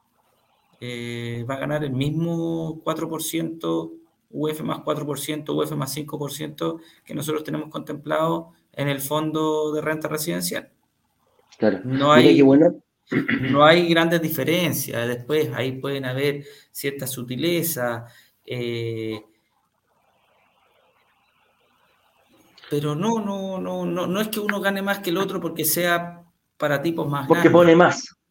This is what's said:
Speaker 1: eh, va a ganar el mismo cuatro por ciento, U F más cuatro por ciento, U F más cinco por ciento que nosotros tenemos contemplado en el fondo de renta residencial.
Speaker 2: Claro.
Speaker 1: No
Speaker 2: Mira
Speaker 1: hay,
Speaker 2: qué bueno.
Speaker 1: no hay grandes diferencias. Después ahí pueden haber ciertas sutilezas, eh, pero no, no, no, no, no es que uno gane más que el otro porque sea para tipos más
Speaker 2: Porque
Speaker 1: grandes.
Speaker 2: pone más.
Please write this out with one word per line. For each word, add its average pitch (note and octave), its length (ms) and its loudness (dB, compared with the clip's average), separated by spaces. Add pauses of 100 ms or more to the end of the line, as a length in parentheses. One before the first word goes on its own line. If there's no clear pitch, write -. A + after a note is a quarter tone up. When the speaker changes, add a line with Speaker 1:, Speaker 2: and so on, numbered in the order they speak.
(800)
Speaker 1:
eh, A#2+ 680 -8
va C3+ 60 -4
a C3+ 40 -10
ganar D3 260 -4
el C3+ 60 -6
mismo D#3+ 920 -4
cuatro D#3+ 240 -6
por D#3+ 160 -6
ciento, E3 720 -6 (360)
U D3 200 -4
F D#3 140 -8
más - 200 -6
cuatro D3 220 -4
por C#3+ 140 -6
ciento, D3+ 360 -6
U D3+ 80 0
F D3+ 120 -6
más C#3 180 -6
cinco D3 260 -10
por C#3+ 140 -8
ciento E3 480 -6 (240)
que - 100 -12
nosotros D3+ 300 -4
tenemos D3+ 240 -8
contemplado D#3 800 -4 (220)
en C#3+ 160 -2
el C#3 100 -2
fondo D#3 720 0
de D3+ 100 -2
renta D#3 260 -4
residencial. E3+ 640 -4 (880)
Speaker 2:
Claro. F#2+ 260 2
Speaker 1:
No C3+ 300 2
Speaker 2:
Mira - 0 -
Speaker 1:
hay, - 220 10
Speaker 2:
qué C#3 80 8
bueno. C#3+ 320 8 (640)
Speaker 1:
no C#3 260 6
hay E3+ 240 8
grandes E3+ 320 4
diferencias. D3+ 840 -2
Después B2 480 -2
ahí B2 240 -2
pueden C#3 260 -6
haber C#3+ 380 -2 (280)
ciertas C#3 400 -6
sutilezas, B2 1040 -4 (320)
eh, A2+ 760 -6 (3500)
pero D3 240 -2
no, A3 260 0
no, G3 400 -6
no, F3+ 260 -4
no, F3 200 -2
no F#3 160 -2
es G#3+ 60 -2
que G#3+ 120 -6
uno G#3 200 -4
gane G3 240 -2
más G3 160 -2
que - 100 -4
el F3 80 0
otro F#3+ 220 -2
porque D#3+ 260 -4
sea E3+ 560 0 (360)
para D3 260 0
tipos E3 260 -2
más C#3 180 -4
Speaker 2:
Porque E3 180 6
Speaker 1:
grandes. E3+ 80 6
Speaker 2:
pone E3+ 220 10
más. E3+ 380 4 (180)